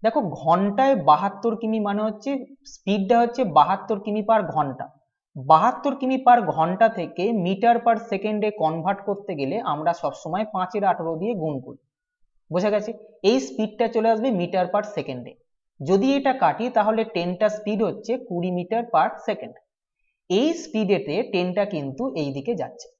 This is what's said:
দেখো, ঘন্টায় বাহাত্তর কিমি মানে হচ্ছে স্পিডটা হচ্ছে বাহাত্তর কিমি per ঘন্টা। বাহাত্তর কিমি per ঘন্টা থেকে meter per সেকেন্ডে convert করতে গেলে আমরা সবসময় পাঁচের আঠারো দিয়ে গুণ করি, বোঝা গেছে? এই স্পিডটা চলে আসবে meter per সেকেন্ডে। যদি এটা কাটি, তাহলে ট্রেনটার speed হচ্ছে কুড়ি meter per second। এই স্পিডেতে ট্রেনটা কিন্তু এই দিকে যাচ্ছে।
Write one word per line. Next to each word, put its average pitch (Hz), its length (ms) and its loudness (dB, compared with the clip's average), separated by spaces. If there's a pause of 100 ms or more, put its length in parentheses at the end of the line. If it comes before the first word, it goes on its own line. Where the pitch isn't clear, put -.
দেখো, 226 160 2 (220)
ঘন্টায় 202 540 4 (140)
বাহাত্তর 196 520 2
কিমি 220 260 -2
মানে 202 200 -2
হচ্ছে 214 240 -6 (420)
স্পিডটা 202 500 0
হচ্ছে 240 180 -2 (160)
বাহাত্তর 190 460 2
কিমি 214 260 -2
per 220 120 6 (120)
ঘন্টা। 147 320 -2 (500)
বাহাত্তর 160 640 4
কিমি 262 260 0
per 240 140 8 (160)
ঘন্টা 180 320 2 (100)
থেকে 180 260 -6 (220)
meter 196 300 4 (100)
per 226 120 4 (140)
সেকেন্ডে 208 380 -2 (120)
convert 165 460 -2
করতে 202 320 -6
গেলে 139 160 -2 (160)
আমরা 156 200 -2 (100)
সবসময় 165 520 -6
পাঁচের 190 380 -4
আঠারো 165 300 -2
দিয়ে 220 200 -2
গুণ 156 140 -4 (100)
করি, - 160 -18 (680)
বোঝা 180 220 0
গেছে? 208 180 -2 (380)
এই 247 80 4 (100)
স্পিডটা 220 380 -2 (100)
চলে 220 180 2
আসবে 220 160 0 (100)
meter 175 340 0
per 208 100 0 (120)
সেকেন্ডে। 127 360 -8 (480)
যদি 190 280 2 (100)
এটা 277 160 2 (100)
কাটি, 170 220 2 (120)
তাহলে 220 240 2 (120)
ট্রেনটার 180 440 0
speed 208 300 -4
হচ্ছে - 240 -6 (160)
কুড়ি 175 300 -4
meter 180 240 -2 (120)
per 165 160 4 (160)
second। 185 280 -6 (760)
এই 220 180 4 (140)
স্পিডেতে 190 540 0 (160)
ট্রেনটা 180 320 0 (100)
কিন্তু 143 300 -6 (180)
এই 143 160 -2
দিকে 170 240 -4
যাচ্ছে। - 260 -12 (120)